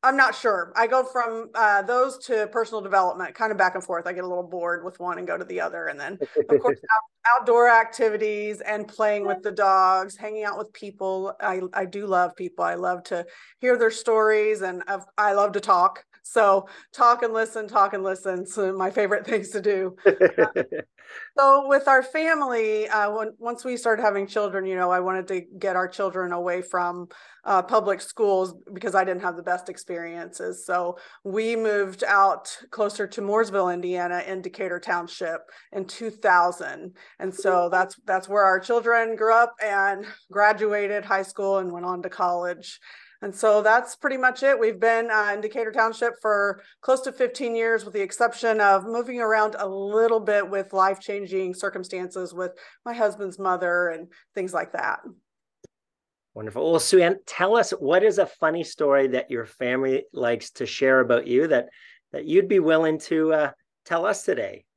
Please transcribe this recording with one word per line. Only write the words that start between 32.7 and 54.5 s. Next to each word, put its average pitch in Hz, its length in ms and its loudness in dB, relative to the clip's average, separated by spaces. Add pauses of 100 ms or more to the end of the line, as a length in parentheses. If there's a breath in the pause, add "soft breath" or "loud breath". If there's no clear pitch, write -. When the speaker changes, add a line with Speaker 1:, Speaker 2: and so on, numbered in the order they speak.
Speaker 1:
closer 208 380 -4
to 220 120 -10
Mooresville, 202 520 0
Indiana, 175 540 -4
in 190 160 -8
Decatur 185 360 -8
Township 170 600 -6 (320 loud breath)
in 190 140 -8
two 220 240 -12
thousand. 180 840 0 (220 loud breath)
And 185 160 -8
so 180 340 2
that's, 185 280 0 (100)
that's 190 220 -4
where 202 160 4
our 185 160 4
children 226 560 0
grew 220 180 4
up 240 280 4
and 196 440 0 (240 loud breath)
graduated 208 760 2
high 196 180 0
school 196 360 -2
and 180 140 -4
went 175 140 -8
on 180 160 -6
to 185 60 -8
college. 175 720 -4 (440 loud breath)
And 202 100 -10
so 208 300 2
that's 226 320 4
pretty 269 220 -4
much 254 260 0
it. 269 160 4
We've 220 220 -2
been, 226 280 2
uh, 214 240 0
in 208 80 -6
Decatur 220 300 -6
Township 226 500 0
for 202 400 0 (200 loud breath)
close 262 220 0
to 269 100 -8
fifteen 247 420 -4
years, 226 300 0
with 196 100 -16
the 202 80 -2
exception 220 580 0
of 196 240 4
moving 240 360 -6
around 214 380 2
a 196 100 -6
little 208 500 0
bit 202 320 0
with 196 220 -6
life-changing 190 840 -2
circumstances 185 800 -8
with 180 160 -6 (340 loud breath)
my 240 80 -10
husband's 202 460 -2
mother 180 520 0
and 165 180 -12 (260 soft breath)
things 185 180 -6